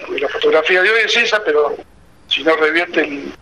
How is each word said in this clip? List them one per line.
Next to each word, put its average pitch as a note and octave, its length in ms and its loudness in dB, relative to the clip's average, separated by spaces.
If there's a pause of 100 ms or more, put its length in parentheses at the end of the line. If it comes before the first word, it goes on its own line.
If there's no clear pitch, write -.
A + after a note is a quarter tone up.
porque F3+ 160 -6
la C#3+ 80 -2
fotografía D#3 520 2
de G3 80 4
hoy A3+ 160 2
es G#3 120 -2
esa, G#3+ 260 0
pero D3 320 0 (520)
si - 160 -4
no D#3+ 120 4
revierte E3 460 0
el C#3+ 300 -6 (100)